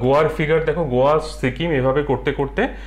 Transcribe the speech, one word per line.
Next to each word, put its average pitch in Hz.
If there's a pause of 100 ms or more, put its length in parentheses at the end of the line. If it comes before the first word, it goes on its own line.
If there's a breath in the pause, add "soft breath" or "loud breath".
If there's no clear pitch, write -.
গোয়ার 143
figure 156
দেখো, 160
গোয়া, 139
সিকিম, 147
এভাবে 131
করতে 135
করতে 143 (200 loud breath)